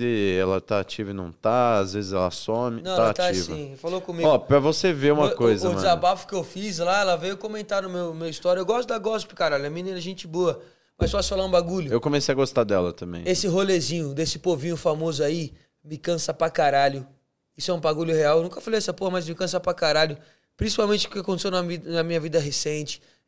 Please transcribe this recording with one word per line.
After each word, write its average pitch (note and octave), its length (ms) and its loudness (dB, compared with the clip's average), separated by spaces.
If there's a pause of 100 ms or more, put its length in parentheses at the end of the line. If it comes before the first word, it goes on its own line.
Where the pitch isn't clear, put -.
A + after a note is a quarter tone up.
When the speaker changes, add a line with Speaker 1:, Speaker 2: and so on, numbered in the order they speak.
(400)
Speaker 1:
ela F#2+ 200 2
tá G#2 180 -2
ativa G2 320 -6
e G2 40 -6
não F2+ 180 -8
tá, A#2 460 2
às F#2+ 160 0
vezes G2+ 180 -4
ela F#2 180 2
some, A#2 520 -4
Speaker 2:
Não, F#3 140 -6
Speaker 1:
tá A2+ 60 4
Speaker 2:
ela A2 120 2
tá F3+ 160 0
Speaker 1:
ativa." D#3+ 240 -4
Speaker 2:
assim, C#3+ 240 -10
falou F3+ 240 -6
comigo. E3+ 260 0
Speaker 1:
Ó, C#3+ 100 6
pra C#3+ 220 4
você D#3 320 2
ver C#3+ 220 4
uma D3 140 4
Speaker 2:
O, - 60 0
Speaker 1:
coisa, A2+ 320 4
Speaker 2:
o, - 40 2
o - 40 0
Speaker 1:
mano. - 100 0
Speaker 2:
desabafo F3+ 440 2
que G3+ 60 -8
eu F3+ 100 -4
fiz F#3+ 340 -8
lá, F3+ 220 2
ela F#3 160 2
veio F#3 220 -6
comentar G#3 440 -4
no F#3+ 60 -8
meu, F3 260 -6
meu E3 140 -6
story. F3+ 320 0
Eu F3+ 60 -2
gosto A#3+ 220 0
da A#3 100 -4
Gossip, G#3+ 360 -4
caralho, C#3+ 320 0
a D3 40 -4
menina F3+ 280 -8
é - 40 -8
gente F#3 260 -10
boa. E3 340 0 (360)
Mas E3+ 120 2
posso G3+ 180 0
falar F#3+ 160 0
um F#3+ 60 -4
bagulho? F3 420 2
Speaker 1:
Eu A#2 80 2
comecei D3 320 2
a - 20 2
gostar C3 300 2
dela F#2+ 260 2
também. E2+ 360 -10
Speaker 2:
Esse F#3 200 0
rolezinho E3+ 680 0
desse D#3+ 240 -2
povinho E3 400 -2
famoso D#3 440 0
aí D#3 300 -2 (320)
me D3+ 140 -12
cansa E3 340 -2
pra D#3+ 160 0
caralho. C#3 580 2 (480)
Isso - 160 -6
é F3+ 40 0
um E3+ 40 -4
bagulho D#3 360 0
real. D#3 240 4
Eu E3 60 4
nunca - 180 -10
falei A3 160 -2
essa F#3 160 -2
porra, F#3+ 160 -2
mas F3+ 180 -4
me E3 60 -8
cansa F3 260 -2
pra F3 140 -2
caralho. D#3 420 2 (400)
Principalmente G#3 500 0
o - 40 -16
que - 80 -8
aconteceu F#3 320 -2
na F3+ 120 0
mi-, F3 140 -4
na E3 260 -2
minha E3+ 160 0
vida D#3 220 0
recente. D3 640 -4 (260)